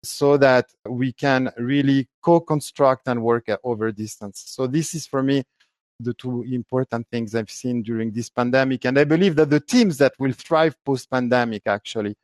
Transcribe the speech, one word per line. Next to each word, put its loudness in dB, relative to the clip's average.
so 2
that 4
we -4
can 0
really 0
co-construct 2
and -2
work 0
at, -2
over -2
distance. -12
So -6
this -2
is -10
for -4
me 0
the -6
two -8
important -4
things -6
I've -4
seen -6
during -4
this -8
pandemic. 0
And 2
I 6
believe 2
that 4
the 4
teams 2
that 4
will -2
thrive 0
post-pandemic 0
actually -4